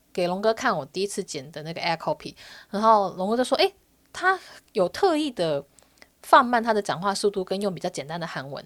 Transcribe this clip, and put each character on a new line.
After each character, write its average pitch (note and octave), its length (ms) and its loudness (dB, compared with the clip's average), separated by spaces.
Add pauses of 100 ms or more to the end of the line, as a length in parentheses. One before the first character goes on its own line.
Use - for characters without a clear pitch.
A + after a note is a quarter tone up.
(120)
给 F3+ 160 0
龙 F#3 120 -2
哥 A3 140 2
看 A3+ 220 0
我 C#3 100 -6
第 - 160 -6
一 G3+ 60 -4
次 G3+ 140 -8
剪 D3 280 -12
的 D#3 140 -12
那 E3 80 -8
个 - 80 -8
Air E3+ 160 -2
Copy， - 400 -6 (340)
然 G3+ 100 -4
后 G#3+ 340 4
龙 F#3 140 -2
哥 A3+ 80 0
就 B3+ 60 0
说 C4 160 0
，“诶， F#4 160 2 (380)
他 F#4 260 0 (340)
有 F#3 160 2
特 F4+ 280 2
意 D4 160 -2
的 D#3 320 -2 (580)
放 C#4 240 8
慢 A#3+ 160 2
他 A#3 100 0
的 G#3+ 80 2
讲 D#3 200 -4
话 G3 120 0
速 G3+ 160 0
度， G3 160 -2
跟 F#3+ 160 -4
用 G3+ 140 -2
比 D#3 60 -10
较 F3+ 100 -4
简 C3+ 160 -8
单 D#3+ 140 -8
的 E3 40 -6
韩 C#3 240 -8
文 C#3 180 -12